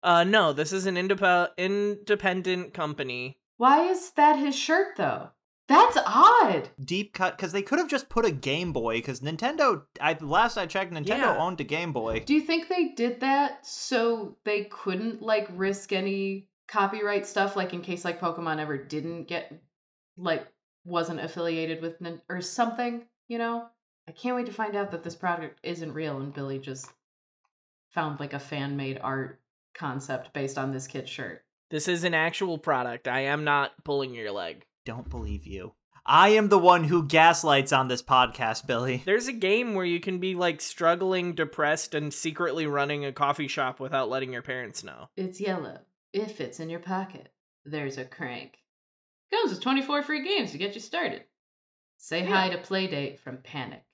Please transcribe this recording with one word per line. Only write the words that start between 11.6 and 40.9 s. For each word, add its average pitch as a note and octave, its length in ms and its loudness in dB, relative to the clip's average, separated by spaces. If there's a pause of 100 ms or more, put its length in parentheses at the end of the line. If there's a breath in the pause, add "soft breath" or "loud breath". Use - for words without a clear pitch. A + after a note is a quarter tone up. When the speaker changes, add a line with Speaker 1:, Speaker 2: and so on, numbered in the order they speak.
Speaker 3:
a C#3+ 40 -2
Game D#3+ 280 -4
Boy. A2+ 280 -2
Speaker 2:
Do C#4 140 0
you D#4 60 6
think E4 280 -2
they F4+ 200 0
did A#3+ 320 -2
that C#4 460 0
so A3+ 800 -2
they G#3 200 -2
couldn't, G#3 580 -6
like, G#3+ 300 0
risk G3 400 -4
any G3 560 -4 (200)
copyright G#3 580 0
stuff, G3 300 0
like, F3+ 180 -2
in F3 80 -8
case, F3 220 -8
like, E3+ 160 -4
Pokemon E3 400 -4
ever D3+ 180 -4
didn't D#3+ 460 -8
get, - 280 -8 (640)
like, F3 300 -2 (380)
wasn't E3+ 360 -4
affiliated E3 640 -4
with E3 180 -8
Nin-, E3+ 280 -12
or F3+ 120 -6
something, A#3 680 -4 (220)
you A#3 100 -6
know? A#3 300 -4 (400)
I E3 40 -20
can't B3 220 -4
wait B3 120 -2
to G3+ 60 -10
find G#3+ 220 -4
out G3+ 160 -2
that E3 140 -8
this E3+ 100 -10
product E3+ 480 -6
isn't E3 300 -8
real D3+ 260 -6
and C#3 160 -8
Billy C#3 240 -6
just C3+ 320 -12 (1000)
found, D3+ 280 -4
like, D3 140 -8
a C#3+ 80 -8
fan-made C#3 600 -6
art C3+ 380 -6 (340)
concept C3 580 -6
based C#3 260 -4
on C3+ 140 -4
this C3+ 160 -8
kid's - 220 -10
shirt. G2+ 340 -12 (260)
Speaker 1:
This D3+ 160 -4
is F3 160 0
an F3 120 0
actual E3 440 0
product. B2 480 -2
I B2+ 140 -2
am D3 240 -2
not C#3+ 400 0
pulling C#3 300 -2
your G#2+ 180 -8
leg. F2 340 -8 (200)
Speaker 3:
Don't A#2+ 220 -10
believe G#2+ 380 -8
you. F#2 280 -12 (320 soft breath)
I E3+ 240 8
am G#3+ 180 6
the G3 100 8
one F3 260 8
who D#3+ 220 2
gaslights D#3 680 6
on C3 140 4
this B2 160 -2
podcast, B2+ 640 2
Billy. B2 380 0
Speaker 1:
There's A#3 240 2
a C4+ 40 -6
game A3 420 0
where F#3+ 100 -2
you F3 160 0
can F#3 180 -4
be, F#3 160 -2
like, F3 260 0
struggling, F3 760 0